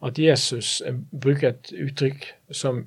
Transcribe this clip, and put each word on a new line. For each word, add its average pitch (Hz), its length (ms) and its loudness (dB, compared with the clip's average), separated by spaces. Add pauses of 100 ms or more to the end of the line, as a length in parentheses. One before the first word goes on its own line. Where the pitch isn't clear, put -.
at 127 160 -6
Jesus, 131 640 2
eh, 127 140 -4 (180)
bruker 139 360 2
et - 240 -4
uttrykk 139 500 -2 (300)
som, 123 340 -4